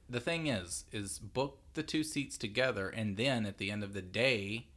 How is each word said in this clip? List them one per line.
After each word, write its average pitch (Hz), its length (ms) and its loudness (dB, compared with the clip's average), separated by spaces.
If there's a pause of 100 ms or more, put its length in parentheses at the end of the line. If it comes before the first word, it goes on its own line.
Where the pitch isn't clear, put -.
the 123 120 0
thing 165 260 0
is, 90 460 0
is 101 260 -4
book 127 380 -2 (160)
the 156 100 0
two 156 200 2
seats 147 340 -2
together, 107 500 2
and 104 300 -2
then 120 280 2
at 98 120 -4
the 98 120 0
end 104 140 -2
of 98 100 -6
the 98 80 -4
day 107 760 0